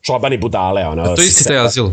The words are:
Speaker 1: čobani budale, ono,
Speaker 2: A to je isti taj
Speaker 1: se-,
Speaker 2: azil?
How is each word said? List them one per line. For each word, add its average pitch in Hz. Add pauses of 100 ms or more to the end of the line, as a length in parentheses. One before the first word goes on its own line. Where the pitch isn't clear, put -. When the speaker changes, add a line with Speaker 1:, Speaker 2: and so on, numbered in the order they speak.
Speaker 1:
čobani 127
budale, 95
ono, 80
Speaker 2:
A 87
to 170
je 180
isti -
taj 143
Speaker 1:
se-, 127
Speaker 2:
azil? 117